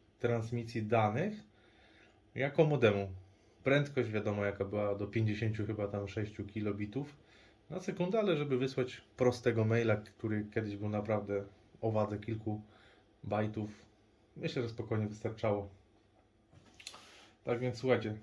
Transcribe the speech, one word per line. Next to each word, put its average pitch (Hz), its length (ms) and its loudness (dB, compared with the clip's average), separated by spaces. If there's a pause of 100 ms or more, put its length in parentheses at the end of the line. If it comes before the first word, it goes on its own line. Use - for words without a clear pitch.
(200)
transmisji 117 600 -2
danych 113 520 2 (1000)
jako 139 300 4
modemu. 107 480 4 (520)
Prędkość 135 460 2
wiadomo 104 340 0
jaka 101 200 0
była, 101 300 0
do 101 120 -2
pięćdziesięciu 107 600 0
chyba 104 220 -2
tam 101 200 -4
sześciu 104 360 -6
kilobitów 104 720 -4 (540)
na 175 100 -6
sekundę, 185 380 -2
ale 202 180 4
żeby 139 220 0
wysłać 131 420 -2 (160)
prostego 123 480 4
maila, 113 320 4
który 107 580 -4
kiedyś 104 220 -2
był 104 120 -4
naprawdę 101 560 -2 (360)
o 110 100 0
wadze 104 280 2
kilku 107 440 -4 (640)
bajtów, 107 460 -2 (640)
myślę, 147 260 -2
że 117 60 -2
spokojnie 107 380 -2
wystarczało. 104 600 -2 (1800)
Tak 120 160 -2
więc 123 180 -2
słuchajcie, 110 440 2